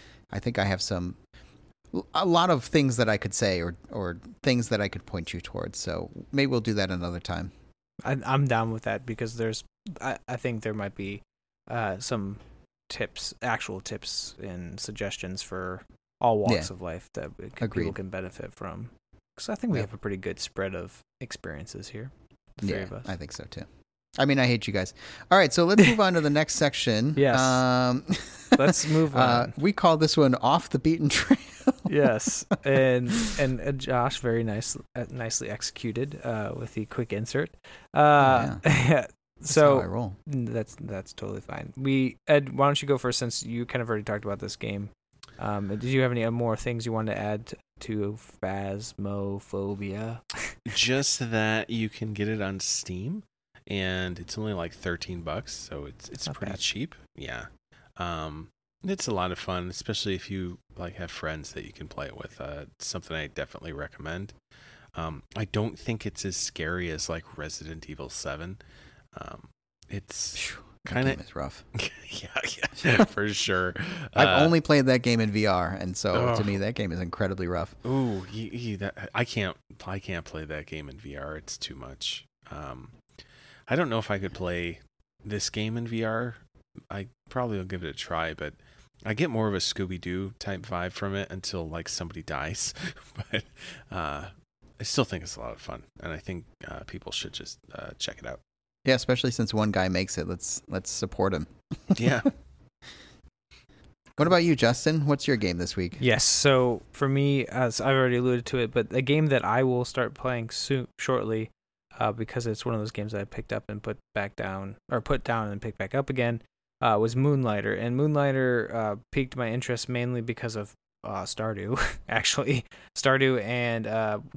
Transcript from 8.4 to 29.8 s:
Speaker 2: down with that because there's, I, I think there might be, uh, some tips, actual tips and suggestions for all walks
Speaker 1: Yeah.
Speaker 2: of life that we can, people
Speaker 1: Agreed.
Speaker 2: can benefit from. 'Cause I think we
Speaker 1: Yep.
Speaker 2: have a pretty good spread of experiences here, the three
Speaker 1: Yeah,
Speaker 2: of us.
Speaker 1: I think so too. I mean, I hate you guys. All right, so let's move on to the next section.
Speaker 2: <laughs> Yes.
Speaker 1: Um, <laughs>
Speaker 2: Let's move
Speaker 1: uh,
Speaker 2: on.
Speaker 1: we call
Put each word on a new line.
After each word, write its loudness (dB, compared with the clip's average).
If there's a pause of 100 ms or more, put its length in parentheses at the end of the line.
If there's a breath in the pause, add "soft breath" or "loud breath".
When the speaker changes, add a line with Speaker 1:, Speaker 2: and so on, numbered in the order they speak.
Speaker 2:
down 2
with -6
that -4
because -6
there's, -4 (380)
I, -6
I -6
think -4
there -4
might -6
be, -8 (480)
uh, -2
some -4 (520)
tips, -6
actual -4
tips -8
and -10
suggestions -8
for -8 (380)
all 4
walks 4
Speaker 1:
Yeah. -10
Speaker 2:
of -14
life -8
that -8
we -12
can, -12
people -6
Speaker 1:
Agreed. -2
Speaker 2:
can -8
benefit -10
from. -12 (460)
'Cause -12
I -2
think -2
we 2
Speaker 1:
Yep. -2
Speaker 2:
have -16
a -12
pretty -4
good -6
spread -6
of -10 (200)
experiences -10
here, -12 (480)
the -4
three 0
Speaker 1:
Yeah, -4
Speaker 2:
of -10
us. -12
Speaker 1:
I -4
think -10
so -12
too. -12 (520)
I 4
mean, 4
I 6
hate 2
you -4
guys. -2 (360 loud breath)
All 10
right, 6
so 6
let's 10
move 6
on 6
to 4
the 4
next 2
section. 2
Speaker 2:
<laughs> 0
Yes. 6
Speaker 1:
Um, 4
<laughs> 4
Speaker 2:
Let's 6
move 4
Speaker 1:
uh, 4 (300)
Speaker 2:
on. -8
Speaker 1:
we 4
call 6